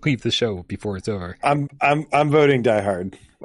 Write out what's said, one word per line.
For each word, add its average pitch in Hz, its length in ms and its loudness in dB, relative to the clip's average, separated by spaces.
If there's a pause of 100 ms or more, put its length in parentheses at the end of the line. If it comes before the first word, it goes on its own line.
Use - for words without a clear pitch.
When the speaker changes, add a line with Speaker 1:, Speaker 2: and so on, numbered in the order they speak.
Speaker 1:
leave 139 160 -2
the 117 100 -2
show 101 320 -2
before 101 340 -8
it's 90 100 -8
over. 90 340 -6
Speaker 2:
I'm, 143 280 0 (120)
I'm, 147 320 0
I'm 147 160 4
voting 143 320 4
Die 110 200 2
Hard. 95 360 -4 (280)